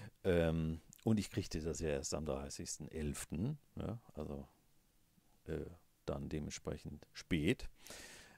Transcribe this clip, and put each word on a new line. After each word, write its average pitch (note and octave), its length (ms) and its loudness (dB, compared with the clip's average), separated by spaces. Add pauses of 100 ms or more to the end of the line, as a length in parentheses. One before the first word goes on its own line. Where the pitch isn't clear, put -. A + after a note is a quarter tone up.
(240)
Ähm, E2 560 6 (240)
und A2+ 160 6
ich G2 100 0
kriegte - 300 -2
das D#2 220 -2
ja D#2+ 80 2
erst C#2 240 0
am D#2 120 0
dreißigsten C#2+ 640 -4
elften, D#2+ 720 -2 (160)
ja, G#2+ 240 -2 (140)
also, D2 340 -6 (1000)
äh, D2+ 200 -2 (400)
dann C#2+ 240 -2
dementsprechend D2+ 840 -4
spät. - 580 2 (680)